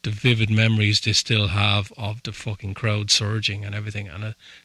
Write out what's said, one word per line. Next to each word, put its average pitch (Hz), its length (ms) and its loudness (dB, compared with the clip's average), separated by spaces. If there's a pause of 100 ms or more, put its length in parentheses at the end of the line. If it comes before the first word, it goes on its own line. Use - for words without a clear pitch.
the 113 80 -2
vivid 110 380 2
memories 110 520 4
they 107 120 0
still 107 340 2
have 101 500 0
of 107 260 -8
the 107 80 -10
fucking 101 420 -8
crowd 104 380 -2
surging 104 540 0
and 101 100 -8
everything. 104 320 -6
And, 90 160 -12
uh, 107 80 -6 (340)